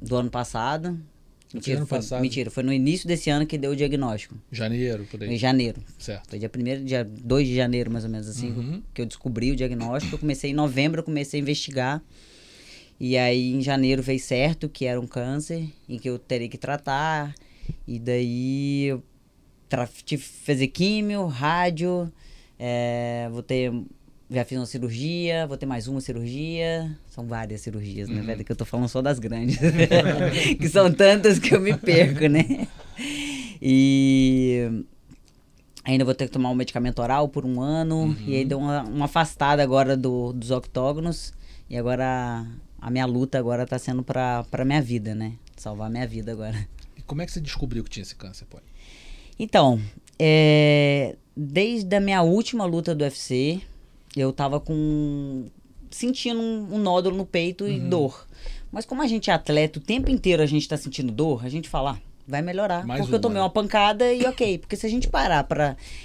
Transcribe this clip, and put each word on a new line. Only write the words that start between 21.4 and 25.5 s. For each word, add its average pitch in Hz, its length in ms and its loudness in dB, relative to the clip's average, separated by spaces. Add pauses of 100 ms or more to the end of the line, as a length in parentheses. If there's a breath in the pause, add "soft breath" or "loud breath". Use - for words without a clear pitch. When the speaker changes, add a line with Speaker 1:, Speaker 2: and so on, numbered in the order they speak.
Speaker 1:
é, 120 720 -2
vou 117 100 -8
ter, 127 300 -2 (580)
já 123 140 -2
fiz 131 120 -8
uma 123 100 -4
cirurgia, 160 800 -4
vou 139 80 -8